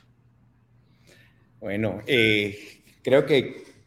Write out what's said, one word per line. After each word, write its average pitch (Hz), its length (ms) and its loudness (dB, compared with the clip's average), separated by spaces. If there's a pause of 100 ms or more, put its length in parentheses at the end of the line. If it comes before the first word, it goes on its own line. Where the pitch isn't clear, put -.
(1600)
Bueno, 101 480 -6
eh, 107 760 0 (200)
creo 139 220 4
que 143 400 -2 (220)